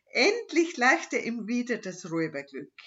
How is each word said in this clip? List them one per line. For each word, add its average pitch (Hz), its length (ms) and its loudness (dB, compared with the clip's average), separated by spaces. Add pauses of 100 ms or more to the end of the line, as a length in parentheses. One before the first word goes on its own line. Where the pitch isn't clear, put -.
(120)
Endlich 349 640 2
lachte 262 420 2
ihm 233 280 -4
wieder 240 320 -2
das 180 320 -10
Räuberglück. 151 600 -4 (140)